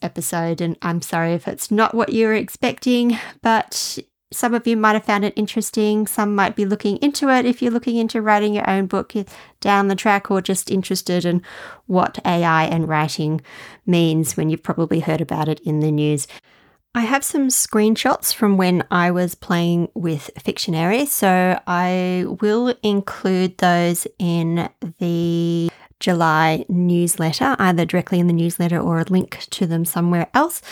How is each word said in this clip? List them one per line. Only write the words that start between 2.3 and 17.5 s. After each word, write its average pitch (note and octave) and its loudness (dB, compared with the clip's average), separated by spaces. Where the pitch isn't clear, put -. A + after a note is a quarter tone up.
expecting, A#3+ 0
but - -2
some A#3+ -2
of A#3 -2
you A#3 2
might G#3+ 4
have G#3+ -2
found G3+ 0
it - -2
interesting. G#3+ 0
Some G#3 -2
might G3 0
be G#3 0
looking G3+ -2
into C#4+ 0
it B3+ 4
if B3 0
you're B3 0
looking A#3+ -2
into A3+ -2
writing G#3 2
your - -2
own F#3+ 0
book - -4
down G3+ 2
the G3 0
track G3+ 0
or F#3+ 0
just - -4
interested F3+ -2
in F3 0
what - 0
A F3 2
I D#3+ 2
and D#3+ 0
writing D#3 -2
means E3 2
when D#3 0
you've D#3+ -4
probably E3 -2
heard D#3+ 0
about D#3 -2
it D#3 -2
in D3+ -2
the D#3 2
news. D3+ 0
I A#3+ 0
have C4 0
some C#4 0
screenshots - 0